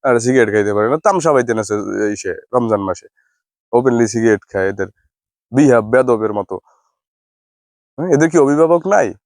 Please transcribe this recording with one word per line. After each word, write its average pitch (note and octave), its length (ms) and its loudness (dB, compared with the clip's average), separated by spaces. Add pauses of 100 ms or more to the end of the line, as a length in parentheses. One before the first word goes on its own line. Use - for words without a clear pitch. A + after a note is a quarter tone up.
আর C3 180 2
সিগারেট B2 300 2
খাইতে G#2 240 0
পারে G#2 140 0
না, C#3+ 100 0
তামসা E3+ 340 0
বাইতে A#2+ 220 0
না A2 80 -2
সে, G#2 120 -6 (280)
এই G#2 140 -2
সে F#2+ 140 -10 (220)
রমজান A2+ 280 0
মাসে F#2+ 260 -8 (680)
ওপেনলি A#2+ 360 2
সিগারেট A2 400 0
খায়। F#2+ 200 -4
এদের G2 200 -6 (640)
বিহেভ B2 380 4
বেদবের A#2 420 0
মতো। G2 220 -6 (1400)
হ্যাঁ, F3 140 -6
এদের D3+ 180 2
কি E3+ 80 0
অভিভাবক D#3+ 480 2
নাই? F#3+ 220 0 (180)